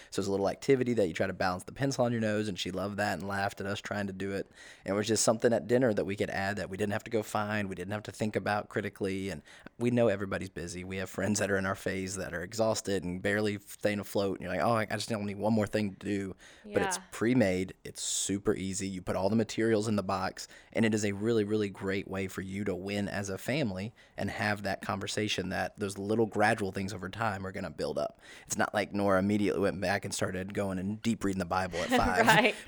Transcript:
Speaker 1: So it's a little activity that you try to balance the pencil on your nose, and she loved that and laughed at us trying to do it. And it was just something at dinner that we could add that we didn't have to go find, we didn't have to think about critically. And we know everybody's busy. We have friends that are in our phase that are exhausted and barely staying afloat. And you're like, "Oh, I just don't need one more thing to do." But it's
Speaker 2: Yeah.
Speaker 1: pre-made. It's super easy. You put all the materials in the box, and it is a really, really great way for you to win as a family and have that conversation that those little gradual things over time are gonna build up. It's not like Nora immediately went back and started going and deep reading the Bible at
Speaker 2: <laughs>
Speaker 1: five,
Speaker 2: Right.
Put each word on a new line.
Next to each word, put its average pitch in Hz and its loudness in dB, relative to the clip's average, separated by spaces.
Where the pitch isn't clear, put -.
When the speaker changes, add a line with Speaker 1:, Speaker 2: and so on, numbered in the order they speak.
Speaker 1:
So - -2
it's 98 0
a 98 0
little 98 4
activity 123 2
that 107 4
you 82 -4
try 101 0
to 92 -2
balance 90 0
the - -14
pencil 131 0
on 120 2
your 117 0
nose, 107 0
and 92 -6
she 90 -4
loved 95 -4
that 104 0
and 95 -6
laughed 98 -2
at 98 -4
us 101 -4
trying 104 -4
to 98 -6
do 98 -4
it. 95 -4
And 95 0
it - 2
was 104 2
just 110 4
something 117 4
at 95 2
dinner 120 4
that 92 0
we 98 -2
could 101 -2
add 98 -2
that 95 -6
we 95 -8
didn't 101 0
have 107 -4
to - -10
go 107 0
find, 104 -2
we 95 -6
didn't 90 -6
have 107 -6
to - -10
think 107 -2
about 101 0
critically. 98 -4
And 78 -8
we 120 2
know 117 6
everybody's 95 -2
busy. 87 -8
We 95 -6
have 95 -4
friends 101 0
that 98 0
are 98 4
in 95 0
our 98 2
phase 95 -4
that 90 -6
are 85 -6
exhausted 110 0
and 87 -2
barely 104 2
staying 104 0
afloat. 98 0
And - -8
you're 90 -2
like, 80 2
"Oh, 117 4
I 107 2
just 107 -6
don't 104 -2
need 101 -6
one 107 4
more 107 4
thing 101 -2
to - -14
do." 98 -2
But 202 2
it's 185 -2
Speaker 2:
Yeah. 185 -8
Speaker 1:
pre-made. 98 2
It's - -10
super - 0
easy. 95 -4
You 92 -6
put 95 -4
all 95 2
the 110 4
materials 110 2
in 110 0
the 101 0
box, 95 -2
and 113 2
it 110 4
is 107 2
a 101 2
really, 107 2
really 104 2
great 98 -4
way 95 -2
for 98 -6
you 98 -4
to 95 0
win 98 -2
as 98 -4
a 95 -4
family 107 -4
and 101 -4
have 104 -2
that 98 -2
conversation 101 -2
that 92 -4
those 101 -4
little 107 2
gradual 104 2
things 98 -4
over 95 -8
time 98 -2
are 95 -8
gonna 95 -6
build 76 -4
up. - -4
It's - -6
not - 0
like 101 0
Nora 101 4
immediately 101 4
went 92 2
back 95 0
and 101 -6
started 98 -4
going 98 -2
and 101 -4
deep 113 0
reading 95 0
the 90 0
Bible 92 -2
at - 0
Speaker 2:
<laughs> - -
Speaker 1:
five, 240 4
Speaker 2:
Right. 214 6